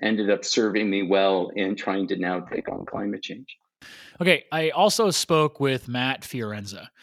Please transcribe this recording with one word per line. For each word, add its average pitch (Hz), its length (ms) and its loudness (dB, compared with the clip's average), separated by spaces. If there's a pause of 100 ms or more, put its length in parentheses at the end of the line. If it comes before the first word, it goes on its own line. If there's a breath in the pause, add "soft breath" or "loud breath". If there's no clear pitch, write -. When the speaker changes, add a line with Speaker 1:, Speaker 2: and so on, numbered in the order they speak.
Speaker 1:
ended 107 280 0
up 98 140 2
serving 107 460 0
me 98 140 0
well 95 500 2
in 98 220 -2
trying 98 320 -2
to - 80 -2
now 90 240 -2
take - 280 -8
on 92 180 -8
climate 101 360 -6
change. - 340 -12 (640 loud breath)
Speaker 2:
Okay, 180 300 2
I 160 200 0
also 202 400 4
spoke 156 500 2
with 135 260 0
Matt 127 360 -2
Fiorenza. 104 680 -8 (140 loud breath)